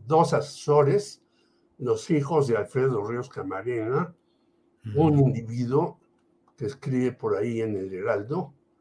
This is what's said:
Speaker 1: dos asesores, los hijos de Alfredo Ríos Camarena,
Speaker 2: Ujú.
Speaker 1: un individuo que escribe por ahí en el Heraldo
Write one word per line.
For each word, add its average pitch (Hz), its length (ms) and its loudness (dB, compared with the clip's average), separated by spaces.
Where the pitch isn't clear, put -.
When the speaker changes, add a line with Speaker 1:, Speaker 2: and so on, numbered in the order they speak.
Speaker 1:
dos 160 260 4
asesores, 147 880 2
los 117 340 -2
hijos 143 380 2
de 113 80 2
Alfredo 120 500 -2
Ríos 120 220 -6
Camarena, 113 880 -4
Speaker 2:
Ujú. 110 160 0
Speaker 1:
un 151 160 6
individuo 120 840 0
que - 80 -8
escribe 127 480 -2
por 107 240 -2
ahí 113 240 -2
en 107 160 -2
el 95 160 -6
Heraldo 110 640 -4